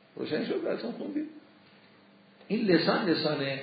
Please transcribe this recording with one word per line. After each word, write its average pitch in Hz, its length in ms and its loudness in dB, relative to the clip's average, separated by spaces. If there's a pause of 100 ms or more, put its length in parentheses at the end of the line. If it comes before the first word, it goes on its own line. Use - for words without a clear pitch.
(160)
روشن - 300 -4
شد - 180 -2
براتون - 280 -4
خوندید؟ 302 360 -6 (1200)
این 226 180 0
لسان 190 440 4
لسان 151 280 2 (260)